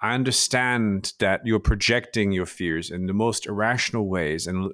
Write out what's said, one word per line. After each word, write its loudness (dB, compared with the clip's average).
I 0
understand 0
that 0
you're 2
projecting 2
your 0
fears -4
in -4
the -2
most 0
irrational 0
ways -2
and, -2